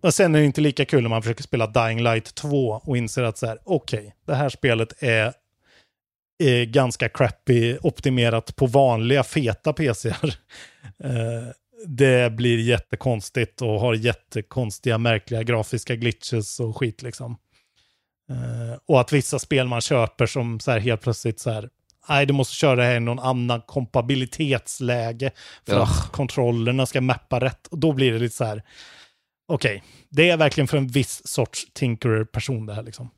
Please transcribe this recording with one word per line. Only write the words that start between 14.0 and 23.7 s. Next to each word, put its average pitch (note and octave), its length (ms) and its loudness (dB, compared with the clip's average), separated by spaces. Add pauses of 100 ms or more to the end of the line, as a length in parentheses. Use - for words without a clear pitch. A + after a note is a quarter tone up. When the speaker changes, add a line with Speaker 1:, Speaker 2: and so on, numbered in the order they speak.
Speaker 1:
märkliga A2+ 440 -2
grafiska A#2 540 -4
glitches A2+ 640 -4
och A2+ 160 -4
skit, A#2 260 -4
liksom. A#2+ 340 -12 (960)
Eh, A#2 560 -8
och C#3 140 6
att - 120 0
vissa C#3+ 260 0
spel C3 280 0
man A#2+ 140 -2
köper A#2+ 460 0
som A#2 340 -4
så - 100 -4
här A#2 80 2
helt A2+ 220 -2
plötsligt A2+ 400 -4
så A#2+ 100 -4
här, A2 180 -8 (400)
nej, C#3+ 180 4
du C#3 60 2
måste C#3 220 0
köra C#3 220 4
det B2 80 4
här B2 120 2
i A#2 40 0
någon A#2 180 -2
annan B2 420 -2
kompabilitetsläge B2 1700 -4 (360)